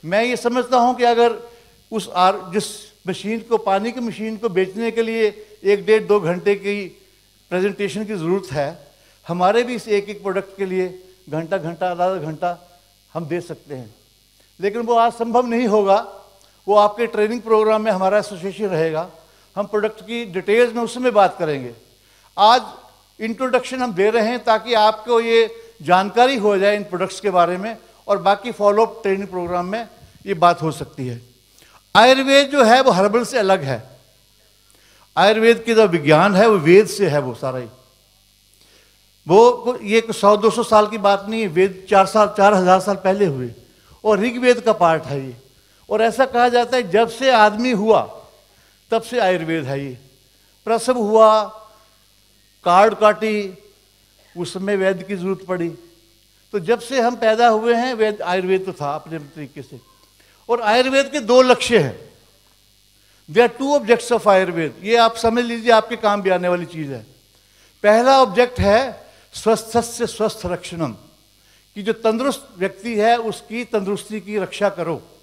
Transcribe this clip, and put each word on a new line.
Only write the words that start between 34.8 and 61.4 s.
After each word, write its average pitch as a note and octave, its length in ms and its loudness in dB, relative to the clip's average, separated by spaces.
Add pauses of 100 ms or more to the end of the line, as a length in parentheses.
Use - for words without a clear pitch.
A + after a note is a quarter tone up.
आयुर्वेद A3 480 4
की A#3 80 0
जो A3 140 6
विज्ञान E3+ 480 4
है, G#3+ 140 6
वो G#3 80 4
वेद F3 300 6
से G3 200 -2
है, D3 120 0
वो B2+ 140 -6
सारा B2+ 260 -8
ही। A#2+ 80 -12 (1600)
वो A3+ 240 8
को-, A#3+ 300 -6
ये A3 200 0
कुछ A3+ 140 -8
सौ G3+ 220 4
दो G#3+ 120 2
सौ A3 140 -2
साल G#3+ 240 4
की A3 100 -8
बात G3 320 0
नहीं A3+ 120 -4
है, G#3 60 -4
वेद F#3 420 -2
चार F#3+ 160 6
साल, G#3+ 220 2
चार G3+ 260 4
हजार F#3 260 4
साल G3 160 -4
पहले G3 300 0
हुए, B2+ 260 -6 (520)
और G#3 160 2
ऋग्वेद B3 400 2
का G#3+ 140 0
पार्ट E3 300 2
है C3+ 220 -8
ये। B2 120 -16 (520)
और G#3+ 120 -2
ऐसा A#3 240 2
कहा B3 240 0
जाता A#3+ 280 0
है, A3 120 -4
जब A3 200 2
से C4 220 0
आदमी A3 400 4
हुआ, G3 520 0 (680)
तब A3+ 100 0
से A#3+ 180 -6
आयुर्वेद E3 460 -2
है C#3 200 -8
ये। B2+ 120 -14 (680)
प्रसव A3+ 320 -2
हुआ, A3 460 4 (1200)
कार्ड G3 320 6
काटी, G#3 600 0 (800)
उस F3 160 -8
समय G3 220 -4
वैद्य F#3+ 280 0
की G3+ 120 -8
जरूरत F#3 320 -6
पड़ी। E3+ 280 -6 (760)
तो G#3 80 -4
जब A3 200 -2
से B3+ 220 -4
हम A#3+ 140 0
पैदा A3+ 320 2
हुए A3+ 260 2
हैं, B3 200 -2
वैद्य, G#3+ 300 -2
आयुर्वेद F#3+ 420 -2
तो F#3 80 -10
था C#3+ 180 -6
अपने D#3 280 -10
तरीके C#3+ 420 -18
से। B2 180 -20 (720)
और A#3+ 120 -2
आयुर्वेद C4 500 2
के D4 80 -4
दो A#3+ 220 4